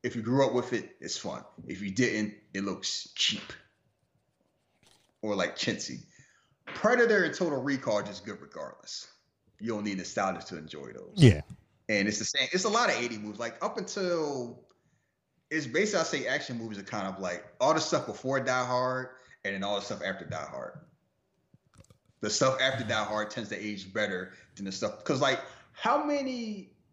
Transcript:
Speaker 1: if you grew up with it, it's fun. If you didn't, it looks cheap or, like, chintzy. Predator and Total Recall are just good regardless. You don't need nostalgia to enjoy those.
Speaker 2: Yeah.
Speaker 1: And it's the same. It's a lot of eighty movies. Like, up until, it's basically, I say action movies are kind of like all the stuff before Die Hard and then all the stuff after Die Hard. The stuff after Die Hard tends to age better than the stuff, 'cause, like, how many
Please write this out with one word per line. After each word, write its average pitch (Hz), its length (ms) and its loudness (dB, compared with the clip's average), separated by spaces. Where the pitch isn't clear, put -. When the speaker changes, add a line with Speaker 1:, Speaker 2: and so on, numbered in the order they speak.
Speaker 1:
if 123 160 -4
you 113 40 -4
grew 131 240 6
up 117 80 2
with 123 200 0
it, 101 260 -4
it's - 180 -6
fun. 67 260 -8
If 92 160 -8
you 98 100 -4
didn't, 107 420 2
it 98 120 -4
looks - 500 -4
cheap - 380 0
or, 104 140 0
like, 87 200 2
chintzy. - 480 -4
Predator 220 580 6
and 156 100 0
Total 147 280 2
Recall 131 380 0
are 101 40 -2
just 101 220 -10
good 104 160 -10
regardless. - 680 -12
You 113 80 -4
don't 104 160 -2
need 98 140 -2
nostalgia 95 480 -2
to 87 100 -10
enjoy 76 340 -12
those. - 240 -16
Speaker 2:
Yeah. 107 260 10
Speaker 1:
And 101 180 4
it's 104 120 -2
the 110 60 -4
same. 131 280 2
It's 185 100 4
a 220 60 4
lot 220 200 6
of 139 120 4
eighty 117 160 -2
movies. 104 220 -8
Like, 117 240 -4
up 208 140 -2
until, 156 840 -2
it's 151 160 0
basically, 185 320 2
I 160 40 2
say 139 240 -2
action 131 300 -2
movies 110 220 -6
are 95 40 -10
kind 98 240 -4
of 95 120 -6
like 90 260 -4
all 143 140 6
the 160 80 4
stuff 147 240 0
before 135 340 -2
Die 127 260 2
Hard 127 440 0
and 98 100 -2
then 98 120 -4
all 104 100 0
the 98 100 -2
stuff 98 180 -6
after 95 220 -4
Die 76 240 -6
Hard. - 300 -10
The 107 80 -2
stuff 131 320 4
after 127 240 0
Die 110 180 0
Hard 107 280 -2
tends 107 180 -8
to 101 120 -6
age 98 320 -8
better 98 380 -2
than 101 100 -10
the 95 60 -6
stuff, 98 320 -6
'cause, 135 180 0
like, 135 200 2
how 294 320 2
many 254 680 -4